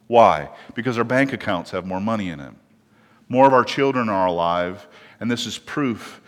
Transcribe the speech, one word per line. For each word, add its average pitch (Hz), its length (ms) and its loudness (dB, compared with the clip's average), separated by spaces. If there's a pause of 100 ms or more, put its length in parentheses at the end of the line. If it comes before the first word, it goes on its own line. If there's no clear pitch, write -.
Why? 92 400 6 (260)
Because 117 240 -4
our 117 60 0
bank 131 300 0
accounts 98 380 -6
have 92 140 -6
more 92 140 -6
money 104 300 -4
in 76 100 -12
it. 64 140 -18 (760)
More 127 180 6
of 135 80 6
our 123 120 6
children 131 420 -2
are 95 200 0
alive, 87 600 -2 (320)
and 110 100 -6
this 120 160 -4
is 107 120 -10
proof - 720 -8